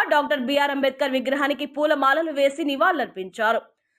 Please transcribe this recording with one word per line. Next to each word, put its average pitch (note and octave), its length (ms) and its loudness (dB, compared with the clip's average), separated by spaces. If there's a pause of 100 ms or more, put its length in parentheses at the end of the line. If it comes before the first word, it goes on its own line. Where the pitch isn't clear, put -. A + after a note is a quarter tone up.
(120)
డాక్టర్ C#4+ 360 2
బీఆర్ C#4 260 0
అంబేద్కర్ C4+ 420 -2
విగ్రహానికి C#4 500 -2 (100)
పూలమాలలు D4+ 640 2
వేసి C#4 320 0
నివాళులర్పించారు. A#3 880 0 (380)